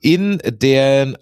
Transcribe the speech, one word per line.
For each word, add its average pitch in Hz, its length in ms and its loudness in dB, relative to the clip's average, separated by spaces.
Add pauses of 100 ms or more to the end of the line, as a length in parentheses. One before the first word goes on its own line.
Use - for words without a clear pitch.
In 185 460 0
den 135 760 0